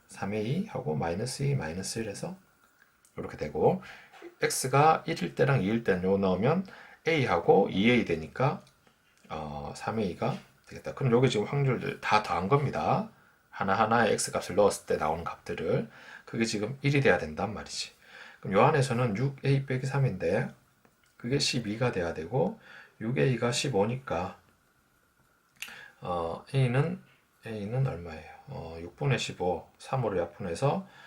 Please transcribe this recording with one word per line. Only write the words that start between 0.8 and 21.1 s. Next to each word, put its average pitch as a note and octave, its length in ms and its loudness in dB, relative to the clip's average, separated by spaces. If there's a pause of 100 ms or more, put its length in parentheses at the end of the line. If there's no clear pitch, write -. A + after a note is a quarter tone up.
마이너스 - 480 -4
이, C#3 120 0
마이너스 F#2+ 440 -6
일 A2+ 100 -4
해서 G2 280 -10 (800)
이렇게 - 200 -10
되고, F2 460 2 (600)
X가 D3+ 640 4
일일 E3 280 -4
때랑 C3+ 280 2
이일 A2+ 220 0
때는 F2+ 200 2
요 F#2+ 140 4
넣으면 G2 480 2 (400)
A하고 E3 640 4
이 G2+ 200 4
에이 A#2+ 140 4
되니까, F2 580 -2 (680)
어, D2 480 -8
삼 G#2+ 220 -4
에이가 A2 380 -2 (300)
되겠다. - 280 -12
그럼 C3 180 2
요게 B2 160 6
지금 G#2+ 180 0
확률들 A#2 540 0
다 - 220 2
더한 F2+ 260 -2
겁니다. C#3+ 600 2 (400)
하나하나의 G#2+ 600 2
X값을 - 440 -4
넣었을 G2+ 300 4
때 - 100 2
나오는 D#2+ 280 -2
값들을. - 680 -4 (340)
그게 A#2 200 -4
지금 A2+ 380 -4
일이 C#3+ 180 2
돼야 G2 180 6
된단 E2+ 340 -6
말이지. - 400 -10 (480)
그럼 G2 140 -4
요 G#2 100 8
안에서는 B2+ 520 2
육 C3+ 280 -2
에이 C3+ 220 2
빼기 C3 200 -4
삼인데 A2+ 640 0 (680)